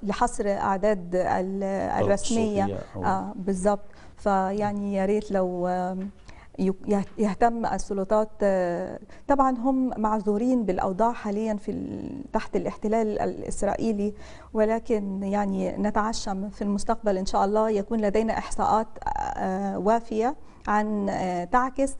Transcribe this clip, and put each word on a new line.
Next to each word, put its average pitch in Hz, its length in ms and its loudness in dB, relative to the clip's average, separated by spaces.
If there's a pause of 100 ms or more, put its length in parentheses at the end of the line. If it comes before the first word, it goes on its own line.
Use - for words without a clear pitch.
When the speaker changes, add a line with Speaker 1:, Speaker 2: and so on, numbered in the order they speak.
Speaker 1:
لحصر 208 440 0
أعداد 196 680 2
ال-، 190 760 0
Speaker 2:
طرق 190 160 2
Speaker 1:
الرسمية. 202 560 2
Speaker 2:
صوفية 196 160 -2 (180)
أو - 80 -4
Speaker 1:
آه، 190 320 -2
بالضبط. 196 480 0 (320)
فيعني 202 800 0
يا 190 100 2
ريت 208 280 0
لو، 180 340 0
آم، 185 440 -2 (480)
يك-، 190 300 0
يه-، 202 160 2 (140)
يهتم 226 480 2
السلطات. 202 640 0 (120)
آه، 185 560 0 (300)
طبعًا 262 300 4
هم 254 420 0
معذورين 214 640 2
بالأوضاع 190 480 0
حاليًا 214 420 -2
في 208 160 -6
ال-، - 520 -6 (100)
تحت - 240 0
الاحتلال 208 640 0
الإسرائيلي، 202 920 0 (380)
ولكن 214 720 0
يعني 196 540 0
نتعشم 208 720 -2
في 202 140 -6
المستقبل 202 560 2
إن 190 80 -2
شاء 196 180 2
الله 220 260 4
يكون 214 300 0
لدينا 214 380 2
إحصاءات، - 480 2 (500)
آه، 196 420 -2
وافية 226 580 2 (320)
عن، 208 400 2
آه، 180 360 -2
تعكس 262 560 2